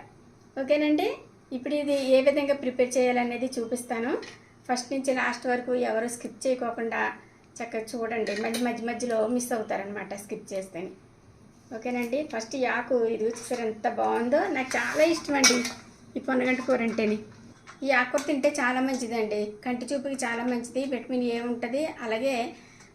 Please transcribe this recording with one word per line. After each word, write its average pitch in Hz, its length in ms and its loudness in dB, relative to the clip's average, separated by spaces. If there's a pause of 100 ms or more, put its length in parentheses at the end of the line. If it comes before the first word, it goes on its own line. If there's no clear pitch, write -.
(600)
ఓకేనండి, 302 560 4 (360)
ఇప్పుడు 269 220 -4
ఇది 277 360 2
ఏ 262 100 8
విధంగా 285 340 4
ప్రిపేర్ 254 420 2
చేయాలనేది 247 640 2
చూపిస్తాను. 240 600 -2 (540)
ఫస్ట్ 247 200 -2
నుంచి 269 220 0
లాస్ట్ 240 320 -2
వరకు 247 280 0
ఎవరు 240 340 0
స్కిప్ - 380 -8
చేయకోకుండా 226 680 0 (500)
చక్కగా 226 200 -4
చూడండి. 220 540 -2
మళ్ళీ 226 260 -2
మధ్య 226 240 0
మధ్యలో 226 400 0
మిస్ 247 260 0
అవుతారనమాట 202 640 -4
స్కిప్ - 380 -10
చేస్తేనే. 190 360 -6 (840)
ఓకేనండి, 247 640 -2
ఫస్ట్ 226 200 -6
ఈ 254 80 0
ఆకు 233 400 2
ఇది 226 200 0
చూసారు 233 360 -2
ఎంత 220 280 -2
బాగుందో. 233 580 2
నాకు 262 300 -2
చాలా 247 260 2
ఇష్టం 311 320 4
అండి 247 300 4 (520)
ఈ 247 40 -6
పొన్నగంటి 254 420 0
కూర 247 200 2
అంటేనే. 214 360 0 (640)
ఈ 269 80 0
ఆకుకూర 247 300 2
తింటే 285 280 2
చాలా 254 320 0
మంచిదండి, 220 720 0 (120)
కంటి 254 300 -4
చూపుకి 277 200 -2
చాలా 233 300 -2
మంచిది, 247 400 -2
విటమిన్ 247 380 -2
ఏ 233 180 0
ఉంటుంది. 240 460 -2
అలాగే, 247 640 -2 (420)